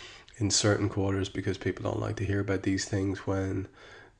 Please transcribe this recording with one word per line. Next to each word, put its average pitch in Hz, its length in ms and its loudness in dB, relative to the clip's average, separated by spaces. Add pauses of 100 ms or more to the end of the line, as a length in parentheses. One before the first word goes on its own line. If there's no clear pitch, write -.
(360)
in 101 140 2
certain 101 400 4
quarters, 98 400 0
because 92 260 -2
people - 280 -4
don't 107 180 -2
like 107 140 -2
to 104 100 -2
hear 101 140 2
about 95 240 0
these 95 200 2
things 98 420 0
when 95 400 0 (540)